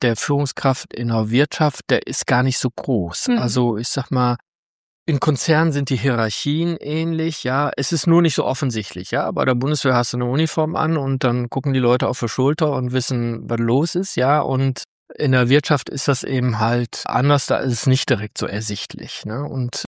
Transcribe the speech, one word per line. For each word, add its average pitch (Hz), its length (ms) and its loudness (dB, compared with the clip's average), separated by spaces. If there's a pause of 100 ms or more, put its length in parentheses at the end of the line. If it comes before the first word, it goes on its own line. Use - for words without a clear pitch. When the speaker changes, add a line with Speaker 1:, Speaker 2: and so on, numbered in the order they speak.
Speaker 1:
der 117 140 2
Führungskraft - 800 -2
in 117 140 -4
der 110 220 0
Wirtschaft, 147 600 2
der 123 160 0
ist - 200 -6
gar 127 160 2
nicht 131 160 0
so 123 120 -2
groß. 95 580 -4
Speaker 2:
Mhm. 240 100 2
Speaker 1:
Also, 120 380 0
ich 113 120 -6
sag - 220 -6
mal, 123 260 2 (680)
in 147 140 0
Konzernen 156 520 2
sind 139 180 -2
die 135 60 0
Hierarchien 135 800 0
ähnlich, 160 680 -4
ja. 135 320 0
Es - 160 -2
ist 156 140 0
nur 170 140 6
nicht 165 140 4
so - 100 0
offensichtlich, 113 680 -4
ja. 120 200 0
Bei 139 160 0
der 127 80 2
Bundeswehr 135 400 0
hast 123 180 2
du 127 60 -4
eine 123 80 -2
Uniform 156 500 0
an 160 200 0
und 135 280 0
dann 123 240 0
gucken 135 240 -2
die 131 80 2
Leute 123 280 4
auf 120 120 -4
die 117 80 -2
Schulter 147 440 2
und 127 200 -2
wissen, 120 560 -2
was 117 100 -2
los 120 360 2
ist, 190 220 -2
ja. 143 240 2
Und 135 440 0 (320)
in 135 160 2
der 123 160 4
Wirtschaft 143 400 4
ist - 200 -4
das 135 140 0
eben 123 360 0
halt 120 480 0
anders, 139 400 2
da 127 120 2
ist 131 140 0
es - 140 -2
nicht 131 240 2
direkt 104 280 -2
so 107 80 -2
ersichtlich, - 760 -8
ne? 113 180 -6
Und 127 420 -4 (120)